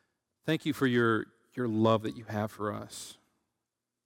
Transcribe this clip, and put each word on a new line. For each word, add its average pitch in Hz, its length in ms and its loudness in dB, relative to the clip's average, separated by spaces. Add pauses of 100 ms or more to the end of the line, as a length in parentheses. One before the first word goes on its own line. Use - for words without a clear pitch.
(460)
thank 156 200 -2
you 151 80 0
for 135 140 0
your, 117 400 2 (260)
your 123 140 -4
love 110 360 4
that 110 120 -8
you 120 100 -14
have 107 240 -4
for 104 240 -6
us, - 440 -14 (880)